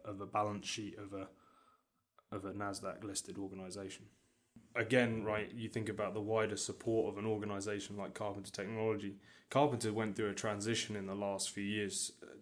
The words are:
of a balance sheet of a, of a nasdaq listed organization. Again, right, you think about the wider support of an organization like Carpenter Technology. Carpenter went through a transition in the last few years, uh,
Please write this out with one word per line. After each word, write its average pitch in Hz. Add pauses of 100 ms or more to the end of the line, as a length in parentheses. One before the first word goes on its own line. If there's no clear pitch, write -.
of 101
a 98
balance 104
sheet 101
of 98
a, 95 (1040)
of 95
a 95
nasdaq 98
listed 98
organization. 95 (720)
Again, 113
right, 107
you 113
think 110
about 101
the 104
wider 107
support 104
of 98
an 104
organization 104
like 95
Carpenter 101
Technology. 104 (340)
Carpenter 127
went 107
through 107
a 98
transition 107
in 98
the 98
last 98
few 101
years, 101 (100)
uh, - (140)